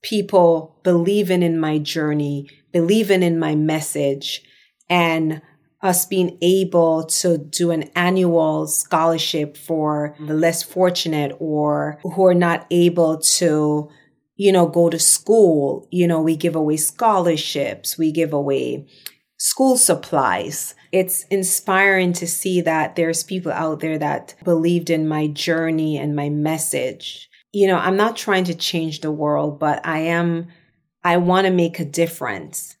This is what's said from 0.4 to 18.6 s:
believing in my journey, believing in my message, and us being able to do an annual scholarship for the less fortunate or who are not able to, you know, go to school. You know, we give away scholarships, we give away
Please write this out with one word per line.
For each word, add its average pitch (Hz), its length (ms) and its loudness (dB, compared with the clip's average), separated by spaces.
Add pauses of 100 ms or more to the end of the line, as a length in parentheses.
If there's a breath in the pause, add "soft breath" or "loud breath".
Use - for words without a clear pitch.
believing 180 600 2
in 165 160 2 (100)
my 156 80 0 (180)
journey, 147 540 -2 (240 loud breath)
believing 185 500 2
in 170 160 2
my 156 160 -2
message, 151 880 -2 (460 soft breath)
and 160 540 0 (400 soft breath)
us 180 240 0
being 180 340 -2
able 170 640 2
to 170 320 0 (240)
do 170 100 0
an 160 140 -2 (100)
annual 170 720 2
scholarship 160 920 -2
for 151 600 -4 (120)
the 151 60 -2
less 165 280 0
fortunate 165 760 -2
or 151 640 -2
who 180 280 -2
are 180 40 6 (140)
not - 220 -2
able 175 480 4
to, 151 680 0 (480 loud breath)
you 196 160 4
know, 180 140 6
go 170 240 2
to 165 80 -4
school. 160 920 2
You 175 180 2
know, 165 200 2
we 160 80 2
give 160 200 -2
away 156 220 0
scholarships, 165 1200 -2
we 160 140 0
give 160 200 -2
away 139 540 -2 (520 loud breath)